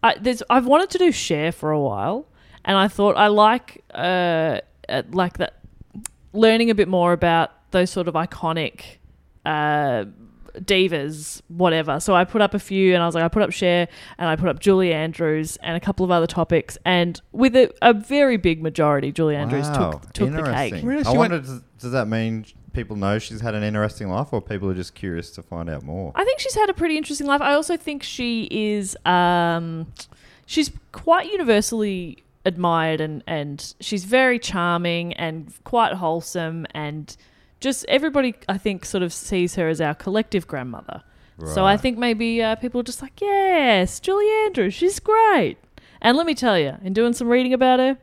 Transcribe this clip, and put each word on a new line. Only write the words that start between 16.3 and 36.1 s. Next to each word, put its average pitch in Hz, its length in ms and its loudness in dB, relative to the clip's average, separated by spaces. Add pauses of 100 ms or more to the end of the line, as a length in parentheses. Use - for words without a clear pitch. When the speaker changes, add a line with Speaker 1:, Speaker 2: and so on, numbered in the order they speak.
Speaker 1:
and 175 340 2 (120)
with 240 240 4
a, 254 260 6
a 240 120 8
very 262 440 2
big 165 240 0
majority, 147 500 0
Julie 156 240 0
Andrews 143 340 -2
Speaker 2:
Wow, 117 220 0
Speaker 1:
took, 73 220 -12
took 127 180 0
the 156 120 -4
cake. 131 300 -2
Speaker 2:
interesting. 76 120 -6
Speaker 3:
Really? 294 200 -2
Speaker 2:
I 117 60 0
Speaker 3:
She 247 60 4
went 226 160 2
Speaker 2:
wonder, 165 120 -2
does, 131 160 -12 (180)
does 123 120 -8
that 123 160 -2
mean 113 380 -4 (280)
people 110 220 -8
know 101 240 0
she's 110 220 -12
had 113 140 -4
an 107 80 -2
interesting 107 460 -4
life, 107 220 -4
or 107 100 -4
people 98 280 -6
are 95 60 -2
just 90 200 -10
curious 85 360 -8
to 85 120 -18
find 85 260 -10
out 71 140 -10
more? 78 320 -10
Speaker 1:
I 381 100 -2
think 539 140 -2
she's - 160 -6
had 427 140 2
a 381 40 -2
pretty 320 240 -2
interesting 294 300 -6
life. 285 140 0
I 285 120 0
also 311 240 -2
think 294 260 -10
she 233 480 -6
is, 208 540 -2
um, 170 840 0 (580)
she's - 260 -2 (200)
quite 349 400 0
universally 214 920 0 (220)
admired, 165 560 0
and, 156 260 -8
and 147 520 -8
she's 190 260 -6
very 247 340 2
charming 175 760 -2
and 160 380 -10 (120)
quite - 300 0
wholesome, 165 800 -6